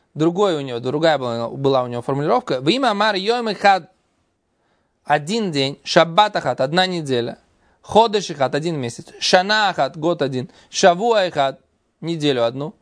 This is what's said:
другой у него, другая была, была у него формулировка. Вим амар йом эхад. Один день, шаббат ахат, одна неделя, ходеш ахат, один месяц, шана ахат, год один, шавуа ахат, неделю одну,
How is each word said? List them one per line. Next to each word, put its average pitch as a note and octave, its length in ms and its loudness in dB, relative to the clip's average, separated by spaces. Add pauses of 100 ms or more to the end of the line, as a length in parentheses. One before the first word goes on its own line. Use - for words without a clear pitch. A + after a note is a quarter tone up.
(140)
другой E3+ 420 2
у C#3+ 40 -4
него, B2+ 200 -6
другая C#3+ 380 0
была, A#2 300 -4
была C3+ 340 0
у B2 40 -4
него A#2+ 160 -8
формулировка. D3 560 -2
Вим G#3 260 0
амар G#3+ 320 0
йом A3+ 320 -2
эхад. F#3+ 420 2 (1120)
Один F3 460 -2
день, C#3 320 -2
шаббат F3+ 540 4
ахат, C#3 240 -2
одна E3 260 2
неделя, C#3 520 -4 (420)
ходеш G#3+ 500 2
ахат, C#3+ 240 -2
один D#3 240 -4
месяц, A#2+ 280 -8 (120)
шана G3+ 520 2
ахат, C#3 260 -4
год D#3+ 260 -2
один, C3 260 -4 (220)
шавуа G3 520 4
ахат, C#3+ 380 -2 (400)
неделю D3 440 0
одну, C3+ 380 -4